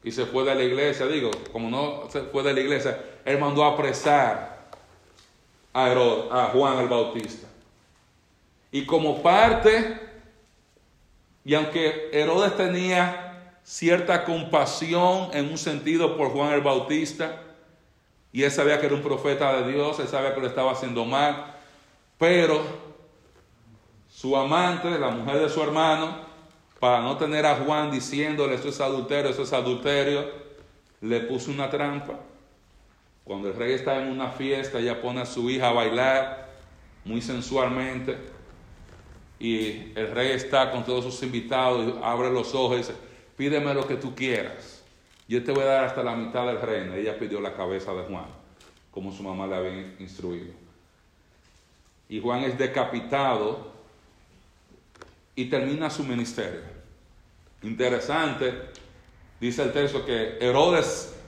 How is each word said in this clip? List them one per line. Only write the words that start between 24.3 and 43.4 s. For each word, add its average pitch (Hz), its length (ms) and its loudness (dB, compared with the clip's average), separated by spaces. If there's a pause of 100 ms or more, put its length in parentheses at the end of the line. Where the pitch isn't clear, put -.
amante, 170 600 2
la 139 120 0
mujer 120 320 0
de 151 80 2
su 156 120 0
hermano, 160 680 0 (480)
para 123 240 4
no 135 140 -2
tener 151 280 0
a 147 120 6
Juan 147 340 0
diciéndole: 139 640 -2
"Esto 123 140 -4
es 135 120 -6
adulterio, 135 480 0
esto 135 140 -2
es 123 100 -4
adulterio", 139 720 0 (760)
le 113 180 0
puso 127 320 -4
una 139 180 -4
trampa. 143 460 -4 (1080)
Cuando 98 260 -6
el 95 60 -6
rey 120 180 -2
está 135 280 -2
en 135 80 -4
una 131 220 -6
fiesta, 135 480 -4
ella 117 200 -2
pone 123 220 -4
a 120 60 -6
su 120 200 -4
hija 127 220 2
a 117 40 2
bailar 123 760 2 (560)
muy 113 160 -4
sensualmente, 127 960 -2 (1200)
y 110 560 -4
el 110 160 -4
rey 127 200 0
está 131 400 2
con 123 120 -4
todos 123 220 -2
sus 127 160 -8
invitados, 123 640 0
y 120 160 -4
abre 120 280 0
los 127 240 -2
ojos 123 180 2
y 123 40 2
dice: 117 160 -4 (440)
"Pídeme 143 380 0